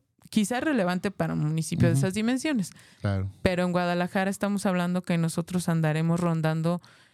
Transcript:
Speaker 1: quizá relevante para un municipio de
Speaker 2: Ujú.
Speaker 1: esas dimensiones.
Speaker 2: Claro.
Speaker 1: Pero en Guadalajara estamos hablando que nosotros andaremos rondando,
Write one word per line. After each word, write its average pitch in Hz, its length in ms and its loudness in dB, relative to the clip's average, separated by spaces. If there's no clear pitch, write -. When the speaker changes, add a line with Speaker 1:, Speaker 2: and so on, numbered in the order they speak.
Speaker 1:
quizá 214 300 0
relevante 202 500 0
para 165 240 -4
un 165 60 -2
municipio 160 480 0
de 170 60 4
Speaker 2:
Ujú. 139 60 2
Speaker 1:
esas 190 140 2
dimensiones. 240 560 0
Speaker 2:
Claro. 98 300 -2
Speaker 1:
Pero 180 220 2
en 180 80 0
Guadalajara 175 580 0
estamos 202 380 -2
hablando 180 340 0
que 180 160 -2
nosotros 170 520 -2
andaremos 165 500 2
rondando, 160 640 0